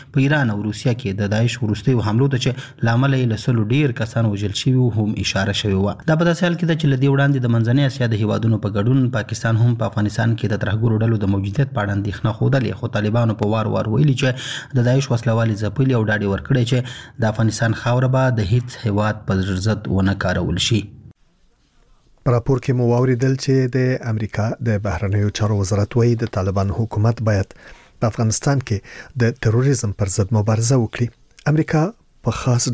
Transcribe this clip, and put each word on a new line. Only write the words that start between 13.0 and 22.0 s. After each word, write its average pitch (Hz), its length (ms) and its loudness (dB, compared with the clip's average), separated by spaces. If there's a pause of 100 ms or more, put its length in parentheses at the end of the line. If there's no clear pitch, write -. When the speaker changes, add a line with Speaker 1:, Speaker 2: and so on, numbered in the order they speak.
Speaker 1:
په 104 140 0
وار 110 220 -2
وار 107 180 -2
ویلي 139 260 2
چې - 600 -4
د 120 100 2
داعش 139 240 2
وسلوالې 113 480 0
ځپلي 123 380 0
او 107 40 2
ډاډ 104 180 0
یې 101 120 0
ورکړی 127 360 0
چې 131 80 2 (460)
د 107 80 2
افغانستان 110 500 0
خاوره 127 360 2
به 127 200 2
د 98 140 0
هیڅ 123 160 0 (160)
هیواد 107 420 -2
په 95 380 0
ضد 104 320 -2
ونه 95 180 2 (120)
کارول 90 420 -2
شي. 104 140 0 (1400)